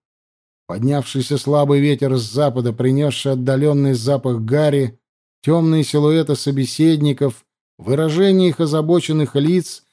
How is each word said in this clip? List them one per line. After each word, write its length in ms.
Поднявшийся 680
слабый 440
ветер 340
с 80
запада, 500
принёсший 600
отдалённый 600
запах 480
гари, 580
тёмные 420
силуэты 520
собеседников, 1120
выражения 720
их 100
озабоченных 760
лиц, 580